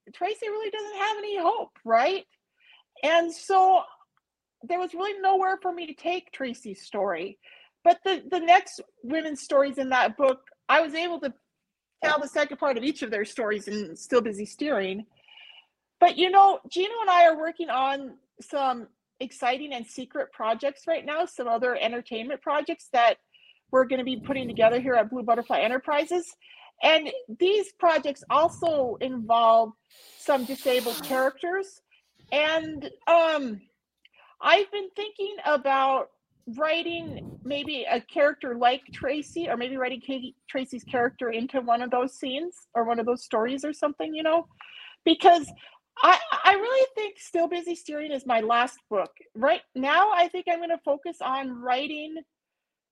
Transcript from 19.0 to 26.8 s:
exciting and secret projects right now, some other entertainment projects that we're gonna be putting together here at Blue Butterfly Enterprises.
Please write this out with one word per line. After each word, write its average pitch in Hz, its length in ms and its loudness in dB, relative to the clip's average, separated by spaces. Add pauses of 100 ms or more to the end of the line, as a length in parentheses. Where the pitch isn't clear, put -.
exciting 262 540 -4
and 233 120 -10
secret - 460 -10
projects 233 560 -4
right 330 180 -2
now, 311 200 -2
some 247 220 -8
other 214 320 0
entertainment 240 600 -6
projects 302 500 -4
that 233 260 4 (520)
we're 262 160 4
gonna 262 180 -4
be 254 160 -6
putting 262 280 -6
together 226 320 4
here 254 160 0
at 214 160 2
Blue 254 120 -6
Butterfly 233 360 0
Enterprises. 294 760 -2 (460)